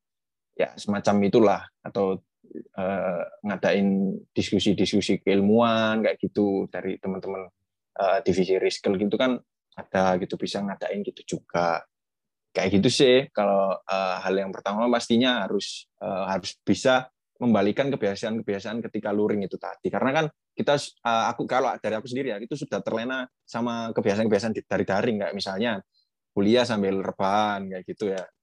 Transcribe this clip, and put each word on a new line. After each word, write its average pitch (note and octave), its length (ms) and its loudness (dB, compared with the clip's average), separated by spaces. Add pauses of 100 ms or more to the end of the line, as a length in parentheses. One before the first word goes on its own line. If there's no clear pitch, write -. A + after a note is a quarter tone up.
(540)
ya - 240 -2
semacam G3+ 380 0 (100)
itulah, G2+ 360 4 (200)
atau, F#2+ 400 -2 (320)
eh, F#2 680 -4 (200)
ngadain G2 720 2 (160)
diskusi-diskusi G2 880 0
keilmuan A2 880 2
kayak E2+ 160 -2
gitu G2 480 0
dari F#2 320 -6
teman-teman, F#2+ 480 -8 (480)
eh, F#2+ 240 4
divisi F#2 320 2
Riskel F#2+ 480 0
gitu G#2 160 -2
kan B2+ 160 2 (400)
ada F#2+ 480 0
gitu, - 160 -8
bisa G2+ 240 -6
ngadain G2+ 400 -6
gitu - 340 -8
juga. E2+ 460 -2 (680)
Kayak F#2+ 320 2
gitu B2+ 80 6
sih, B2+ 260 6 (140)
kalau, G2 480 2
eh, F#2+ 380 -2 (100)
hal F#2+ 80 2
yang F#2+ 160 -2
pertama G#2 400 -2
pastinya A#2+ 560 2
harus, - 400 -4 (160)
eh, G2 240 -4
harus F#2+ 400 -4
bisa B2+ 400 2 (320)
membalikan A#2+ 560 2
kebiasaan-kebiasaan G#2+ 960 -4
ketika G#2 240 -4
luring G#2 320 0
itu - 80 -10
tadi. F#2 320 -10
Karena G2+ 240 0
kan D#3 160 0 (320)
kita, C#3+ 240 2
eh, A2+ 480 -2
aku, A#2 160 -6
kalau B2 320 0
dari G#2+ 160 -4
aku A2 160 -8
sendiri B2 240 -4
ya, G2+ 80 -8
itu C#3+ 160 -10
sudah G2+ 240 -6
terlena B2+ 480 -6 (160)
sama A#2 480 -4
kebiasaan-kebiasaan G#2+ 560 0
di-, G2+ 160 -6
dari G2 160 -2
daring, G#2+ 400 0
kayak F2 160 -4
misalnya G2 400 -4 (560)
kuliah A2+ 320 4
sambil G2+ 320 0
rebahan, G2 720 -2
kayak F#2 160 -12
gitu G2 240 -6
ya. F#2 160 -6 (160)